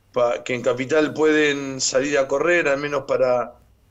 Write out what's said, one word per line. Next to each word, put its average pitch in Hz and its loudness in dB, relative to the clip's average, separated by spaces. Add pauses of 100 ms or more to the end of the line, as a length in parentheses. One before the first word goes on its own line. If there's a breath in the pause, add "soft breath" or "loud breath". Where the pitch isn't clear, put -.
(120)
pa-, 120 0
que 127 -4
en 120 -6
Capital 131 0
pueden 143 0
salir 143 0
a 135 0
correr, 156 2
al 139 0
menos 143 -4
para, 123 0 (360)